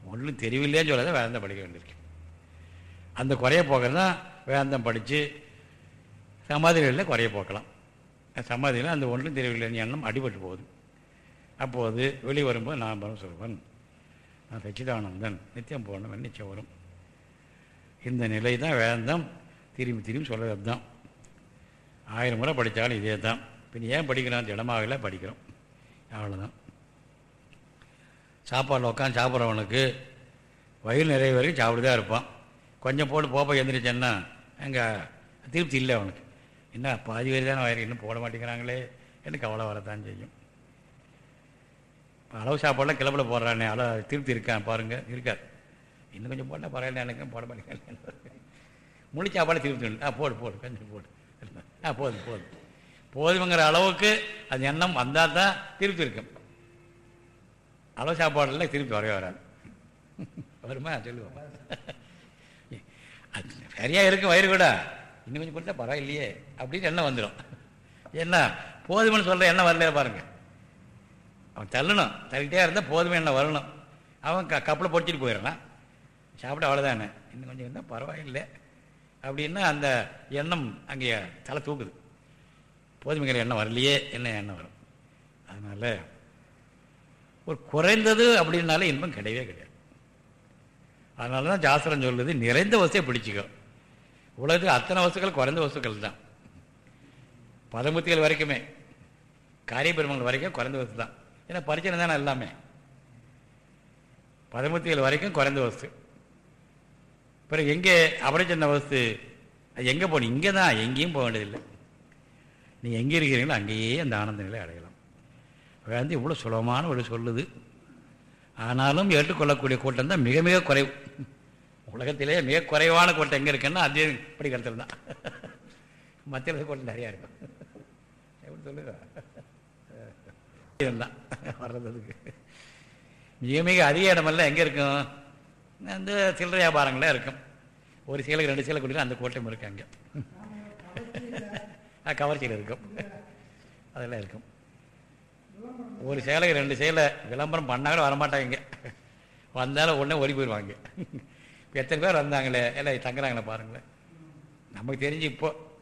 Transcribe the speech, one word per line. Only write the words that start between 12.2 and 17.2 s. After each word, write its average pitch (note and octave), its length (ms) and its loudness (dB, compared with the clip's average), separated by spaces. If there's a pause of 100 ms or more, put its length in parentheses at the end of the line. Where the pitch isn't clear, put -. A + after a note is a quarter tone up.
வெளியே C#3+ 260 0
வரும்போது A#2 340 -2
"நான் A2 200 -6
பரமசிவன், G2+ 520 -12 (920)
நான் A2+ 160 -12
சச்சிதானந்தன், G#2+ 720 -6 (180)
நித்தியம் A#2+ 320 -10
பூர்ணம்" G2+ 380 -10
நிச்சயம் G#2+ 260 -14
வரும். G2 180 -14 (1400)